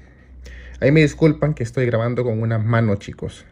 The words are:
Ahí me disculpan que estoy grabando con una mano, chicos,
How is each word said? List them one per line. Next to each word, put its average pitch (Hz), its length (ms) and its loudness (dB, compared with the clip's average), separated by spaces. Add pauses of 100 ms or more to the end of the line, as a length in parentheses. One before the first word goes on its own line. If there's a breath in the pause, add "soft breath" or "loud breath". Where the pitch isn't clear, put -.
(800 loud breath)
Ahí 139 120 4
me 160 80 6
disculpan 151 540 2
que - 80 -8
estoy 123 240 -2
grabando 120 360 -2
con 113 180 -2
una 113 180 -2
mano, 110 380 0
chicos, - 560 -12